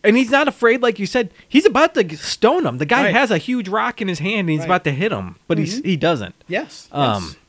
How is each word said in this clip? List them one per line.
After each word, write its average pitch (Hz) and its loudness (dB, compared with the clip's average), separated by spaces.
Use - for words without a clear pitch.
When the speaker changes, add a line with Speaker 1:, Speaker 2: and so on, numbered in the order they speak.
Speaker 1:
and 220 6
he's 247 2
not 277 2
afraid, 233 2
like 240 0
you 196 -2
said. 226 -4
He's 330 4
about 311 4
to 226 2
g-, 160 -4
stone 294 2
him. 123 -2
The 151 -2
guy 269 2
Speaker 2:
Right. 294 2
Speaker 1:
has 240 2
a 180 2
huge 247 -4
rock 220 -4
in 196 -4
his 175 -4
hand, 202 -2
and 170 -2
he's 156 0
Speaker 2:
Right. 165 -6
Speaker 1:
about 180 0
to 147 0
hit 180 -2
him, 92 -8
but 165 0
he's, 180 -2
Speaker 2:
Mm-hmm. - -6
Speaker 1:
he 185 2
doesn't. 135 -2
Speaker 2:
Yes, 208 -8
Speaker 1:
Um, 110 -2
Speaker 2:
yes. 76 -16